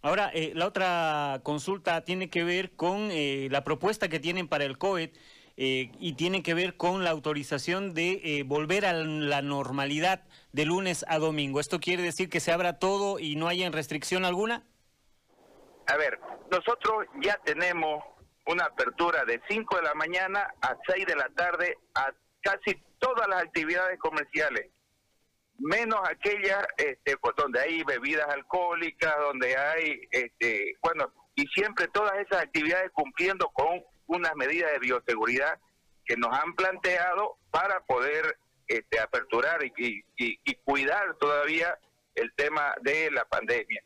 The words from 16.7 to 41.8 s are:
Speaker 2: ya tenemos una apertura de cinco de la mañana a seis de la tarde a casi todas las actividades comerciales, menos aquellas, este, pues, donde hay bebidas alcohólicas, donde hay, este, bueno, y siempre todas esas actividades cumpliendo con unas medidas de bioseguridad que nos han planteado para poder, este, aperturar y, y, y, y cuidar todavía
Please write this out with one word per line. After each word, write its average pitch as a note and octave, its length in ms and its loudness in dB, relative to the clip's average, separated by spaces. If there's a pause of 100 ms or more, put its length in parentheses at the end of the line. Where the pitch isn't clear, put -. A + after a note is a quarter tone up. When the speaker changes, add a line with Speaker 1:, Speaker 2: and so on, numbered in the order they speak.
Speaker 2:
ya G3 220 0
tenemos D#3 580 0 (440)
una F3 200 0
apertura D3+ 600 0
de A#2 240 0
cinco G#3+ 260 0
de F3 60 2
la D3+ 140 0
mañana F#3 520 -2 (140)
a F3+ 160 -2 (100)
seis F#3 180 2
de E3+ 120 0
la C3+ 100 0
tarde F3 500 0 (160)
a C3+ 200 0 (260)
casi G3 420 -2 (160)
todas A#3 300 2
las F#3 160 2
actividades E3+ 560 0
comerciales, D3 720 -2 (880)
menos G#3+ 420 0 (100)
aquellas, G3+ 560 0 (120)
este, C#3 400 0
pues, - 180 0
donde B2+ 240 2
hay D#3+ 240 0
bebidas D3 460 0
alcohólicas, E3 880 0
donde C3 400 0
hay, D3+ 520 -2
este, A#2 720 -2
bueno, D#3 300 0 (240)
y C#3+ 120 0
siempre G3 420 0
todas G#3 300 2
esas G3 240 2
actividades E3 480 0
cumpliendo F3+ 580 0
con E3+ 340 0 (240)
unas E3 280 0
medidas D#3 360 0
de C#3 80 0
bioseguridad B2 800 2 (440)
que A#2+ 140 0
nos A#2 180 2
han D#3+ 200 0
planteado F3+ 840 0 (140)
para F#3 300 2
poder, D3 580 0 (280)
este, A2+ 320 -2
aperturar B2+ 640 0
y, B2+ 140 -6
y, A#2 260 -4 (140)
y, A#2+ 260 -2
y C3 200 -2
cuidar D3 560 2
todavía D3+ 580 2 (380)